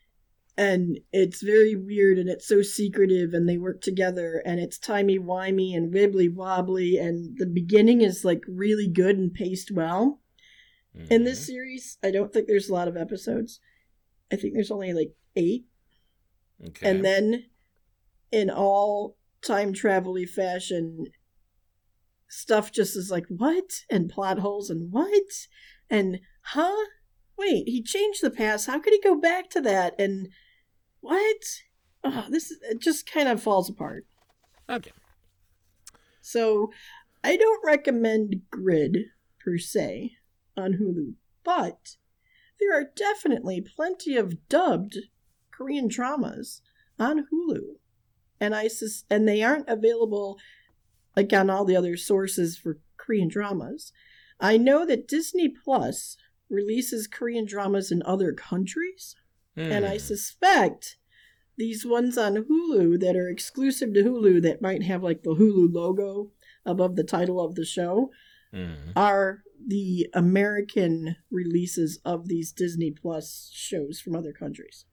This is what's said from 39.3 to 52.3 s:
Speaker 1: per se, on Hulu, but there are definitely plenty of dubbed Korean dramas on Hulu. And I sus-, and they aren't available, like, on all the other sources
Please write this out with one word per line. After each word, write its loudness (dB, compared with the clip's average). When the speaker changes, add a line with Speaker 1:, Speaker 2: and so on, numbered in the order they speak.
Speaker 1:
per -4
se, -6
on -2
Hulu, -4
but -4
there 2
are 0
definitely -2
plenty -6
of -2
dubbed 0
Korean -4
dramas -6
on 0
Hulu. -4
And -2
I -2
sus-, -8
and 4
they 2
aren't 0
available, 0
like, 2
on 6
all 0
the 4
other 0
sources -2